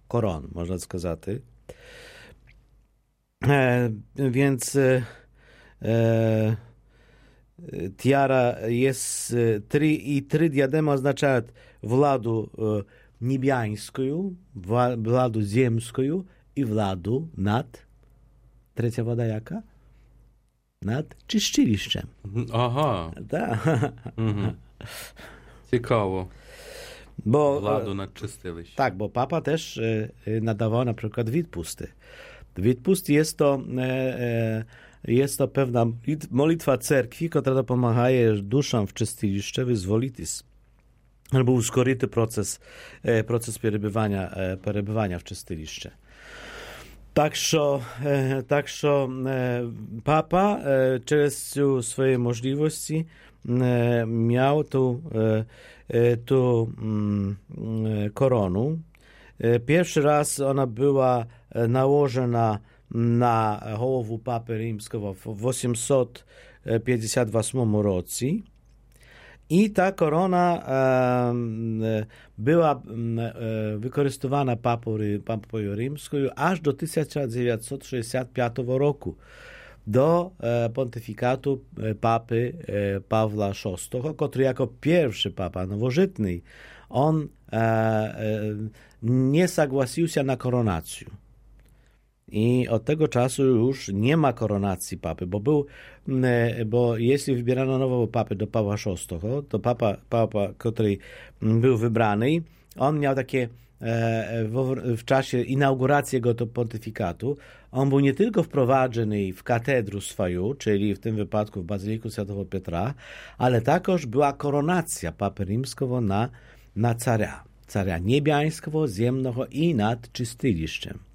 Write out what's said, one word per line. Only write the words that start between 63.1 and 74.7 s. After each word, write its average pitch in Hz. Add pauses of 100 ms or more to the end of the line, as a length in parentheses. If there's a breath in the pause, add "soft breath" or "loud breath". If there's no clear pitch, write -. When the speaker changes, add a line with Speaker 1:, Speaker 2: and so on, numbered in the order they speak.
Speaker 1:
głowę 117
papy 117
rzymskiego 107
w, -
w 107
osiemset 123 (600 loud breath)
pięćdziesiąt 113
ósmym 110
roku. 101 (1200 loud breath)
I 208
ta 190
korona, 175 (640)
em, 113 (540 loud breath)
była, 147
em, 113
e, 117 (460)
wykorzystywana 131
papą 117